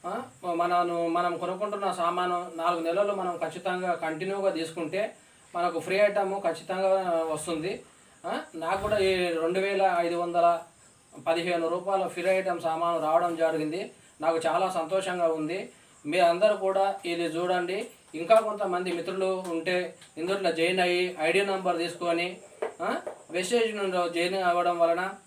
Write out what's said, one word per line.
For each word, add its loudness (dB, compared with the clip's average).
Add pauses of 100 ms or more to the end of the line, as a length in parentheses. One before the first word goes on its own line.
ఆ, -6 (300)
మనను, 2
మనం 2
కొనుక్కుంటున్న -2
సామాను 0
నాలుగు 0
నెలలు 2
మనం -4
ఖచ్చితంగా -2
కంటిన్యూగా -2
తీసుకుంటే -4 (400)
మనకు 0
ఫ్రీ -2
ఐటమ్ 2
ఖచ్చితంగా 0
వస్తుంది. -4 (420)
ఆ, -4 (160)
నాకు -2
కూడా 0
ఈ 4
రెండు 0
వేల 2
ఐదు 0
వందల 4 (680)
పదిహేను 0
రూపాయల 0
ఫ్రీ -6
ఐటమ్ 0
సామాను 0
రావడం 2
జరిగింది. 0 (300)
నాకు 2
చాలా 2
సంతోషంగా 0
ఉంది. -2 (340)
మీ 0
అందరూ 4
కూడా 0 (100)
ఇది -2
చూడండి. -2 (280)
ఇంకా 4
కొంతమంది 0
మిత్రులు -2
ఉంటే -2 (220)
ఇందులో 0
జాయిన్ 2
అయ్యి 0
ఐడీ 2
నంబర్ 0
తీసుకొని, -2 (440)
ఆ, -2 (340)
వెస్టేజ్ 0
నుండి -2
జాయిన్ 0
అవ్వడం 2
వలన 2 (180)